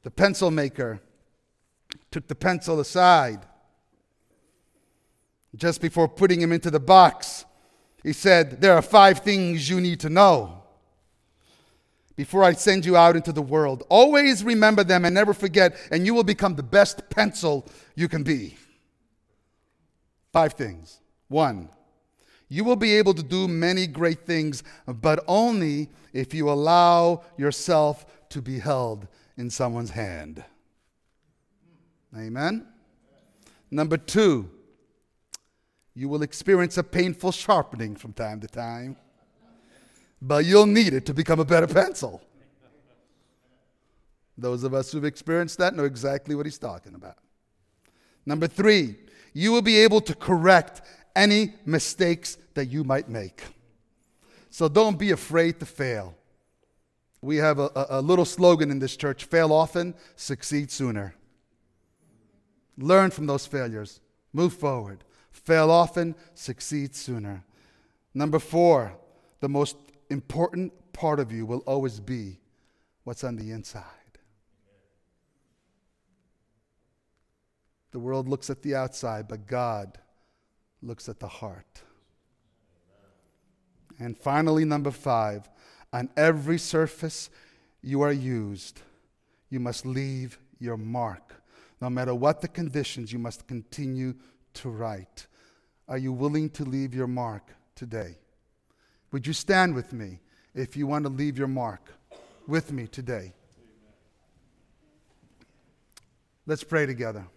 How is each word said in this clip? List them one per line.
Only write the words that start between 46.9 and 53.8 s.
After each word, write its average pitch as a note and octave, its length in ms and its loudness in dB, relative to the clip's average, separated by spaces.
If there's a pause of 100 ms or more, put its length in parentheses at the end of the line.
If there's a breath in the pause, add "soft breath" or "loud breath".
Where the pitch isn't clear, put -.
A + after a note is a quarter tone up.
about. F2+ 240 -20 (1080)
Number D#3 200 -2
three, F#3+ 500 2 (360 soft breath)
you F#3+ 200 0
will A#3 100 4
be G#3+ 160 4
able G#3+ 240 8
to E3 120 -8
correct F3 680 2 (340 soft breath)
any G#3 380 2 (100)
mistakes E3+ 760 -2 (160)
that C#3 120 -4
you C#3+ 160 -6
might C3+ 260 -4
make. G#2+ 360 -12 (1040 soft breath)